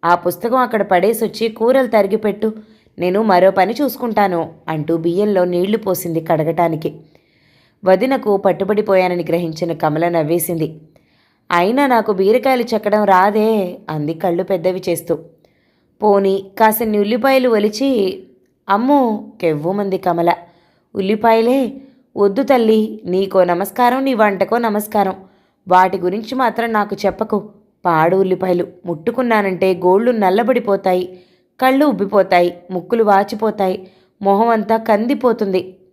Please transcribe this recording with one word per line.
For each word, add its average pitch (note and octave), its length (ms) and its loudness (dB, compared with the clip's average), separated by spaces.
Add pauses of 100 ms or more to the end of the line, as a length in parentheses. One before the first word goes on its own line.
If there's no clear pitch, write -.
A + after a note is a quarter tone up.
ఆ E3+ 100 4
పుస్తకం F3+ 420 -2
అక్కడ A#3+ 260 0
పడేసొచ్చి G3+ 640 0
కూరలు B3 380 0
తరిగిపెట్టు, G#3+ 640 0 (460)
నేను F3+ 240 0
మరో F#3+ 280 6
పని G3 320 0
చూసుకుంటాను," G3+ 680 -2 (160)
అంటూ D#3+ 280 -2
బియ్యంలో F3+ 480 0
నీళ్లు F3+ 340 -2
పోసింది F3 420 -4
కడగటానికి. D#3+ 760 -2 (880)
వదినకు G#3 520 2
పట్టుబడిపోయానని F#3+ 880 0
గ్రహించిన E3 500 -4
కమల D#3+ 360 -2
నవ్వేసింది. E3 680 -2 (760)
"అయినా G#3+ 340 2
నాకు A3+ 260 2
బీరకాయలు A#3+ 500 2
చెక్కడం G#3+ 420 0
రాదే," G3 760 2 (120)
అంది D#3 240 -4
కళ్ళు E3+ 280 -2
పెద్దవి F#3 460 -2
చేస్తూ. E3+ 300 -4 (840)
"పోనీ G3 560 2
కాసిన్ని A3 400 2
ఉల్లిపాయలు B3 500 2
ఒలిచి," G#3+ 720 0 (460)
అమ్మో, A#3 600 0 (120)
కెవ్వుమంది F3+ 580 -2
కమల. E3+ 360 0 (600)
ఉల్లిపాయలే? A3+ 760 0 (440)
వద్దు G3+ 260 2
తల్లి, A3 640 2
నీకో F#3+ 400 0
నమస్కారం, A#3+ 600 0
నీ C4+ 100 0
వంటకో G#3 440 0
నమస్కారం. G#3 560 -2 (540)
వాటి F#3 300 4
గురించి F#3+ 360 -4
మాత్రం A#3 380 -2
నాకు G#3 240 -2 (100)
చెప్పకు. G3+ 440 -4 (340)
పాడు E3+ 320 2
ఉల్లిపాయలు. F#3 500 0 (200)
ముట్టుకున్నానంటే F#3+ 880 0
గోళ్ళు F#3 360 2
నల్లబడిపోతాయి, G3+ 1080 0 (400)
కళ్ళు C4+ 260 2
ఉబ్బిపోతాయి, F#3+ 720 2 (120)
ముక్కులు F#3+ 340 -2
వాచిపోతాయి, G3+ 840 0 (320)
మొహం G3 260 2
అంతా A3 280 0
కందిపోతుంది. A3 1000 -2 (160)